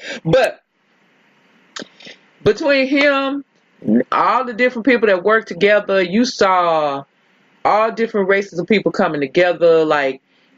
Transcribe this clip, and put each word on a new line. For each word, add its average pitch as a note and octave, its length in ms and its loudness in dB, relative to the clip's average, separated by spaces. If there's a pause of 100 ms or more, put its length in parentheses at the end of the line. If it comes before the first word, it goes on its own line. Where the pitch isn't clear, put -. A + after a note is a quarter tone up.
(240)
But G#3+ 380 0 (1800)
between C4+ 420 0
him, C#4 580 -2 (680)
all G#3 320 0
the A#3+ 100 -10
different B3 320 -2
people A#3 220 2
that F3+ 160 0
work G#3+ 220 0
together, G3+ 560 0
you F#3+ 220 0
saw E3+ 800 0 (600)
all G#3+ 280 2
different G#3 360 -4
races G3 300 -2
of F3 80 -6
people G3 260 0
coming E3 280 -2
together. E3 640 2
Like, C#3+ 380 -2 (360)